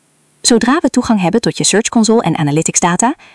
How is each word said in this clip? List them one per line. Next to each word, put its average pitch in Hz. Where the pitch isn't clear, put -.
Zodra 240
we 269
toegang 226
hebben 180
tot -
je 160
Search -
Console 220
en 165
analytics 147
data, 185